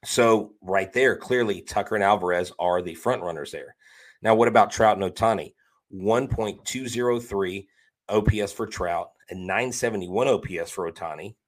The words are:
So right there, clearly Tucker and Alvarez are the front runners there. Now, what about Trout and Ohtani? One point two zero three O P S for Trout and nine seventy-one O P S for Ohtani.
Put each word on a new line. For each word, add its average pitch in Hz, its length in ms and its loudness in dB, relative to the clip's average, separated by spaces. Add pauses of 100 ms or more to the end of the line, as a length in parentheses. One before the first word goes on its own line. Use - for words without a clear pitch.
So 113 560 2
right 95 320 -2
there, 123 240 4
clearly 110 460 -2
Tucker - 320 -4
and 101 100 2
Alvarez 90 540 2
are 90 240 2
the 87 120 -8
front 120 280 -2
runners 82 300 -8
there. 71 240 -14 (460)
Now, 110 120 6
what 117 140 6
about 110 220 6
Trout 110 280 4
and 95 160 -2
Ohtani? 104 380 0 (360)
One 107 380 0
point 104 380 -4
two 131 240 -8
zero 120 320 0
three 98 480 -6 (400)
O 104 140 2
P 107 180 2
S 101 120 -2
for 110 140 -6
Trout 87 440 -4 (200)
and 92 160 -10
nine 117 260 -2
seventy-one 110 560 -2
O 117 100 4
P 90 200 -8
S - 120 -6
for 85 200 -6
Ohtani. 82 440 -12 (140)